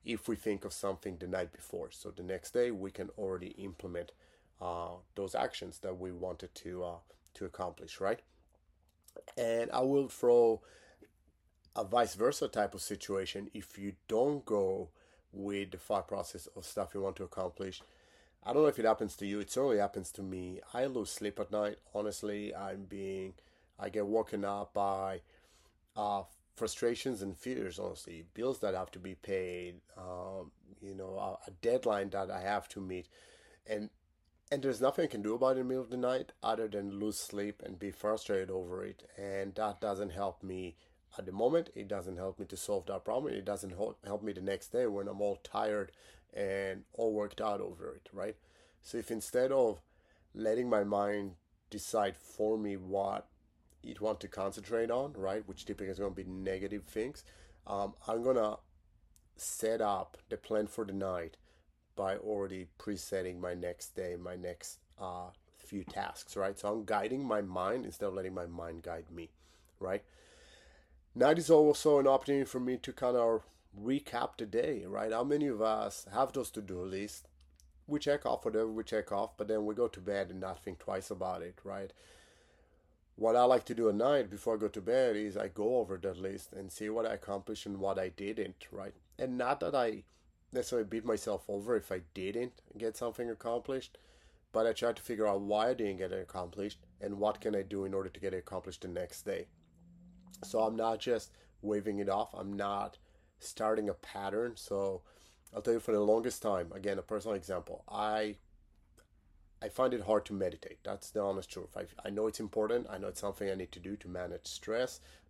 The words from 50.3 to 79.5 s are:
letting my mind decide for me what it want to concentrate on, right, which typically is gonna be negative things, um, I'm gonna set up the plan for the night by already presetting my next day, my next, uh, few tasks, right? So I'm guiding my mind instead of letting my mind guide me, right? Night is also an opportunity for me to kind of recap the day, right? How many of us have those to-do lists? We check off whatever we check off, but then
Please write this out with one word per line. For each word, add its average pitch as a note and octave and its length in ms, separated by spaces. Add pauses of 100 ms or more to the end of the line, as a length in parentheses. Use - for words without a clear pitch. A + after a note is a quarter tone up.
letting A2 340
my G#2+ 140
mind G2+ 520 (360)
decide G2+ 460
for A2 420
me G2+ 180
what G2 520 (560)
it - 160
want G#2 200
to G2+ 80
concentrate G#2+ 640
on, C3+ 220
right, G2 340
which - 180
typically G2 280
is F#2 80
gonna G2+ 100
be F#2 140
negative F#2+ 580
things, A#2+ 400 (460)
um, G2 260 (140)
I'm A#2 160
gonna A#2 320 (800)
set A2+ 440
up G2 380 (100)
the G#2 80
plan G#2+ 300
for A2 180
the G2 80
night F#2 440 (580)
by G2 220
already G2 500 (120)
presetting F#2 640
my F2+ 140
next F2 400
day, F2+ 260
my F2+ 140
next, F2+ 440 (220)
uh, F2+ 280 (280)
few G2 280
tasks, - 520
right? G2 220
So G#2 140
I'm A2 120
guiding A2 400
my G#2+ 180
mind F#2+ 420
instead - 220
of F#2+ 80
letting F#2 200
my F2 120
mind E2+ 360
guide E2 260
me, E2+ 220 (480)
right? F#2+ 240 (1120)
Night C#3+ 240
is D#3 100
also D3+ 520
an C3+ 80
opportunity C3+ 360
for B2+ 140
me B2 200
to C3 140
kind B2 240
of A2+ 260 (380)
recap B2 580
the A2+ 80
day, A2+ 400
right? G#2+ 260
How A#2 120
many D3 220
of A2+ 140
us A2 520
have C3 200
those B2+ 180
to-do F#2+ 300
lists? F#2+ 440 (600)
We D3 120
check C#3+ 280
off B2+ 180
whatever A2 240
we A2 160
check G#2+ 280
off, G2+ 240
but G#2 120
then G#2+ 160